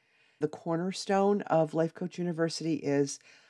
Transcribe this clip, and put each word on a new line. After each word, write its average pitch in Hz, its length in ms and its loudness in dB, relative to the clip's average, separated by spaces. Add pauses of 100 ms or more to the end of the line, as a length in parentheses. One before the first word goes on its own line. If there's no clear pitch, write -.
(400)
The 151 80 2
cornerstone 196 960 0
of 156 300 2
Life 160 220 0
Coach - 240 -8
University 165 560 -2
is 143 460 0 (300)